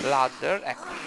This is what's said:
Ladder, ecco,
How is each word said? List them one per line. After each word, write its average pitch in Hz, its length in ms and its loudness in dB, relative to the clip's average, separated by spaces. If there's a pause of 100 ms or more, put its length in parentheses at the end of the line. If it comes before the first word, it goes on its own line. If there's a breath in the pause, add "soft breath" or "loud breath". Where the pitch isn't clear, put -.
Ladder, 139 640 2
ecco, - 180 -6 (220)